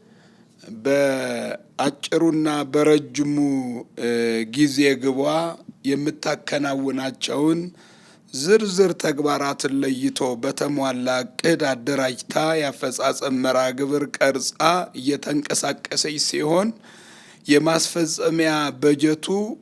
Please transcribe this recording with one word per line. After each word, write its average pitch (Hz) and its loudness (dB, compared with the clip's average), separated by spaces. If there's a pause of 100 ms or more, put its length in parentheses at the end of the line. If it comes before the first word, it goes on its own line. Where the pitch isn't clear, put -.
(1080)
በአጭሩና 139 -2 (180)
በረጅሙ፣ 147 2 (640)
እ፣ 120 -2 (400)
ጊዜ 135 2 (180)
ግቧ 131 -2 (640)
የምታከናውናቸውን 139 -2 (760)
ዝርዝር 185 4
ተግባራትን 139 0
ለይቶ 135 0 (160)
በተሟላ 135 -2 (140)
እቅድ 156 0
አደራጅታ 131 -2 (220)
የአፈጻጸም 135 -2
መርሃ 127 2 (100)
ግብር 139 -2 (120)
ቀርጻ 135 0 (380)
እየተንቀሳቀሰች 143 -2
ሲሆን 160 2 (760)
የማስፈጸሚያ 160 2 (260)
በጀቱ 147 2 (360)